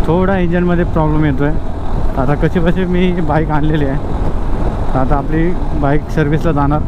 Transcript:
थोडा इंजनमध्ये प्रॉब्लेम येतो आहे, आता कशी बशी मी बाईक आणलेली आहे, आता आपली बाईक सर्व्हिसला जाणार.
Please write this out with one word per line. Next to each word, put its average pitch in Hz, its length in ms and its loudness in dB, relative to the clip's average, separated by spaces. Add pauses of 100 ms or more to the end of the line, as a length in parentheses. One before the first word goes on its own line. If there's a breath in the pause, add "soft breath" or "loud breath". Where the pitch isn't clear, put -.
थोडा 185 320 2
इंजनमध्ये 175 460 0
प्रॉब्लेम 156 400 0
येतो 139 200 0
आहे, 151 100 0 (640)
आता 135 140 2
कशी 160 260 0
बशी 175 240 0
मी 180 280 0
बाईक 156 380 0
आणलेली 151 340 0
आहे, 139 140 -2 (1000)
आता 131 180 2
आपली 156 340 0 (300)
बाईक 147 280 0
सर्व्हिसला 156 440 0
जाणार. 143 360 0